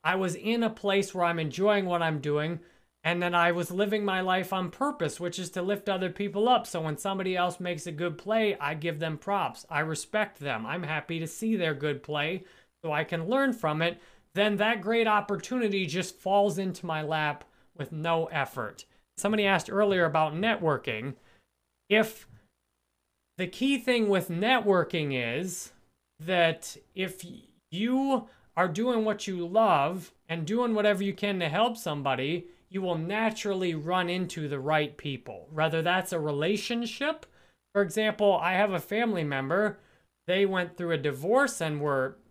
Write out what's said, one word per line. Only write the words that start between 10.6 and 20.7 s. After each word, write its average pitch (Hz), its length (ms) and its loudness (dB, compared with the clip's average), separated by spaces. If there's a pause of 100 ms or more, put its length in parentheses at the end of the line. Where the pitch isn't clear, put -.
I'm 170 160 -4
happy 156 380 -4
to 160 80 -4
see 220 260 -2
their 170 180 0
good 139 300 -2
play 151 400 -4 (420)
so 160 60 -4
I 156 140 0
can 165 240 -4
learn 262 240 2
from 156 280 0
it. 170 200 0 (340)
Then 208 220 2
that 214 260 2
great 226 240 2
opportunity 208 800 0
just 170 320 -6
falls 196 400 2
into 185 260 -4
my 160 160 -2
lap 151 440 -2 (320)
with 151 160 -8
no 165 340 0
effort. 131 600 -4 (300)
Somebody 208 300 2
asked 190 240 2
earlier 196 340 4
about 156 300 2
networking. 147 800 0 (760)